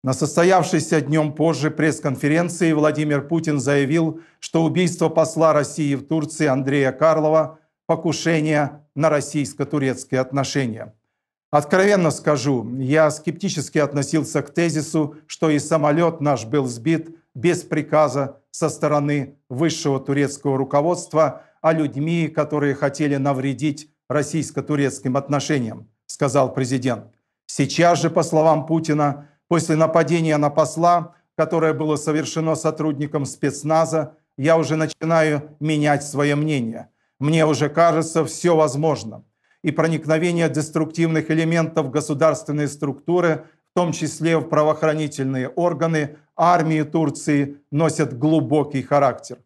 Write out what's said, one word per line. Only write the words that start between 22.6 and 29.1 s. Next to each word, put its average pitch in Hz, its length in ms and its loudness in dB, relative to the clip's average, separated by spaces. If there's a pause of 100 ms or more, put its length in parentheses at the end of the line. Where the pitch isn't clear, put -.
хотели 143 420 -2
навредить 139 760 -4 (180)
российско-турецким 143 1080 -2
отношениям, 135 720 -2 (180)
сказал 135 460 0
президент. 127 520 -2 (420)
Сейчас 165 540 2
же, 160 100 2
по 170 120 2
словам 156 440 2
Путина, 151 640 0 (200)